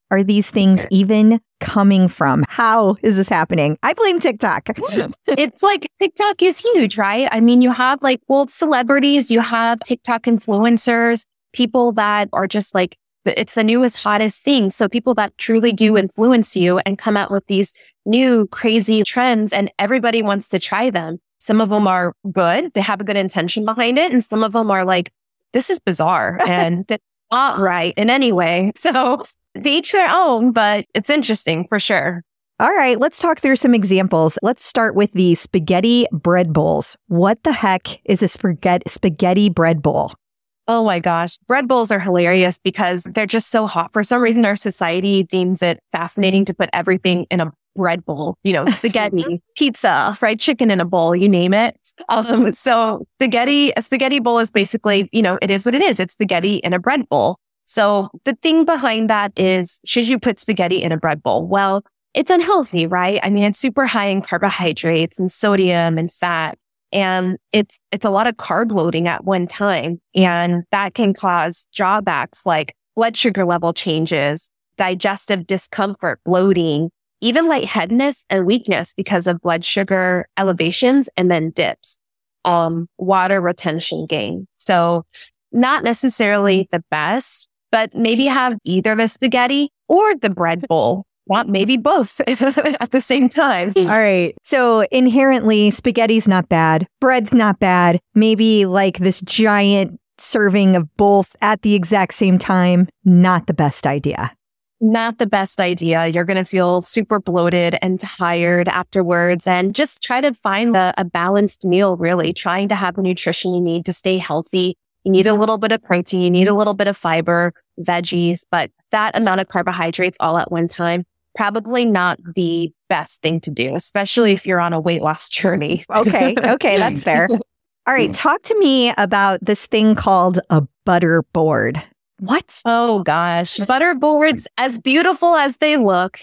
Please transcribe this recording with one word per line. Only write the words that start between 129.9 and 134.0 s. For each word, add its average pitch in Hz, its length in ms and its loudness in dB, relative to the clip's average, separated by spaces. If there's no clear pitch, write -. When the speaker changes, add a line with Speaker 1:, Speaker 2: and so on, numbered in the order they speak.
Speaker 1:
called 185 460 2
a 151 160 2
butter 170 380 2
board. 151 480 0
What? 202 460 -4
Speaker 2:
Oh, 233 400 0
gosh. 170 540 -2
Butter 262 360 0
boards, 302 640 0